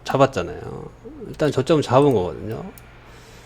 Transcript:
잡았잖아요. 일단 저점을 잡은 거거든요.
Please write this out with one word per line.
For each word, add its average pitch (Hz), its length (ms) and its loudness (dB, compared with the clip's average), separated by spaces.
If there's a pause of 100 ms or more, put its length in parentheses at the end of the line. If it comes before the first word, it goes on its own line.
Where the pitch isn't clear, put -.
잡았잖아요. 90 880 0 (400)
일단 151 220 -2
저점을 143 300 2
잡은 139 320 4
거거든요. 98 500 -4 (840)